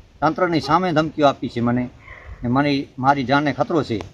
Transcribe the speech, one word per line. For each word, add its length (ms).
તંત્રની 400
સામે 320
ધમકીઓ 340
આપી 220
છે 120
મને, 280
ને 60
મને, 380
મારી 260
જાનને 280
ખતરો 300
છે. 180